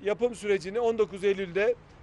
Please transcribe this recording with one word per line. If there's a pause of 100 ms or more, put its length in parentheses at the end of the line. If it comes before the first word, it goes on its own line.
yapım
sürecini
on
dokuz
Eylül'de (280)